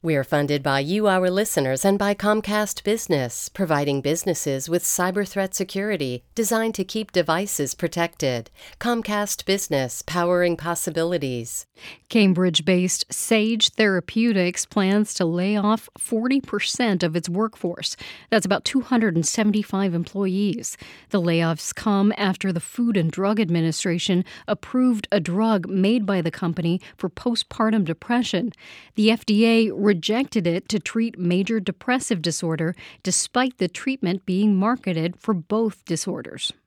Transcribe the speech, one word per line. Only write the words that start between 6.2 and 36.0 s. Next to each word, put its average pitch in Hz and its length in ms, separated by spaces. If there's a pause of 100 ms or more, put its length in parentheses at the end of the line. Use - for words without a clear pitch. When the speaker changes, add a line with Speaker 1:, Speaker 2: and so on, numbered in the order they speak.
Speaker 1:
designed 226 400
to 185 100
keep 220 260
devices 170 640
protected. 160 800 (280)
Comcast 208 680
Business, 151 580
powering 175 520
possibilities. 160 1120 (440)
Speaker 2:
Cambridge-based 180 1000
Sage 220 600
Therapeutics 196 960
plans 202 500
to 185 100
lay 180 320
off 208 400
forty 247 440
percent 202 640
of 160 120
its 170 120
workforce. 185 680 (320)
That's 220 160
about 190 200
two 269 160
hundred 220 340
and 160 120
seventy-five 202 680
employees. 190 840 (320)
The 196 120
layoffs 165 540
come 202 420
after 190 360
the 165 60
Food 233 380
and 165 140
Drug 202 280
Administration 170 840 (240)
approved 247 640
a 202 80
drug 190 480
made 196 380
by 185 160
the 160 100
company 170 480 (180)
for 185 120
postpartum 220 720
depression. 214 720 (420)
The 214 160
F 233 140
D 214 200
A 226 280 (140)
rejected 208 600
it 170 220
to 214 100
treat 226 400
major 185 400
depressive 208 640
disorder, 160 520 (280)
despite 247 540
the 180 120
treatment 196 560
being 196 300
marketed 185 640
for - 160
both 208 520
disorders. - 640 (160)